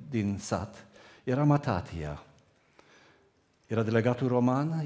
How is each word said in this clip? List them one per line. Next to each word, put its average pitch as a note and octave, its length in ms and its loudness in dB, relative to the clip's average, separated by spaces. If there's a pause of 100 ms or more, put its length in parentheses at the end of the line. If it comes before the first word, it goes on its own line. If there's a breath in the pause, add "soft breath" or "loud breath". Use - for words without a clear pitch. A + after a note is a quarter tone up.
din G2+ 300 0
sat, - 480 -6 (380 loud breath)
era B2+ 200 0
Matatia. F2+ 800 0 (1400 soft breath)
Era A2 160 0
delegatul A#2 460 2
roman, C3 580 2